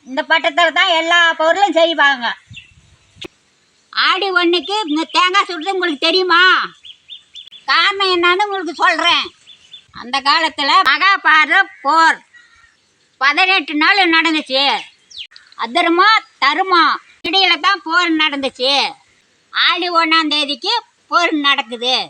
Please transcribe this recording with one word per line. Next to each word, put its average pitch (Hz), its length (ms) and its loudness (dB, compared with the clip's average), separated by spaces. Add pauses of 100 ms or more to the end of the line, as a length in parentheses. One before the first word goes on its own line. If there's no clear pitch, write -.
(100)
இந்த 269 180 -4
பட்டத்துல 320 480 0
தான் 370 240 0
எல்லா 339 180 0 (220)
பொருளும் 339 360 2
செய்வாங்க. 285 500 2 (1800)
ஆடி 370 220 -2 (100)
ஒண்ணுக்கு 349 380 0 (140)
இந்த 311 120 -2 (100)
தேங்காய் 359 360 2
சுடுறது 359 260 -6
உங்களுக்கு 339 320 -4
தெரியுமா? 359 340 2 (1300)
காரணம் 381 460 0
என்னன்னு 359 320 0
உங்களுக்கு 359 340 -6
சொல்றேன். 320 460 0 (760)
அந்த 240 160 -8 (120)
காலத்துல 302 420 0 (180)
மகாபாரத 311 720 2 (240)
போர் 269 340 2 (1040)
பதினெட்டு 320 600 0
நாள் 392 200 2 (140)
நடந்துச்சு. 302 480 -2 (1000)
அதர்மா, 339 420 2 (360)
தருமா 339 380 2 (460)
இடையில 349 400 0
தான் 392 180 -2
போர் 339 260 0 (100)
நடந்துச்சு. 277 520 -2 (960)
ஆடி 359 220 -2 (100)
ஒண்ணாம் 320 340 0
தேதிக்கு 302 400 -4 (380)
போர் 339 220 0 (120)
நடக்குது. 247 500 -2 (140)